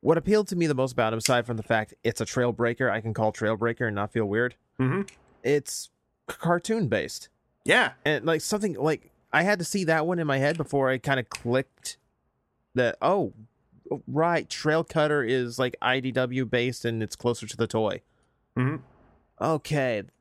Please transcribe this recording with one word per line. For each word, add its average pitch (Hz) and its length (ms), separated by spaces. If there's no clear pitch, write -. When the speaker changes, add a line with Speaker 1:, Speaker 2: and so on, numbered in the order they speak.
Speaker 1:
What 160 180
appealed 202 300
to 180 80
me 170 100
the 147 80
most 127 180
about 113 200
him, 113 60
aside 120 280
from 120 100
the 110 60
fact 110 320
it's 113 160
a 113 40
Trailbreaker, 120 640
I 107 100
can 110 140
call 107 180
Trailbreaker 113 540
and 107 100
not 101 160
feel 113 140
weird. 117 280
Speaker 2:
Mm-hmm. 147 220
Speaker 1:
It's - 480
c-, - 80
cartoon-based. 170 920
Speaker 2:
Yeah. 208 280
Speaker 1:
And, 143 220
like, 160 140
something, 208 340
like, 139 380
I 151 100
had 202 180
to 170 40
see 190 200
that 160 220
one 175 120
in 160 80
my 135 120
head 147 180
before 139 340
I 131 80
kinda 131 260
clicked - 720
that, 120 260
"Oh, 170 320
right, 160 420
Trail 156 340
Cutter 151 400
is, 120 340
like, 123 220
I 127 200
D 131 120
W 127 320
based 120 400
and 117 180
it's - 140
closer 120 300
to - 100
the 117 100
toy." 107 360
Speaker 2:
Mm-hmm. 131 200
Speaker 1:
Okay. 135 600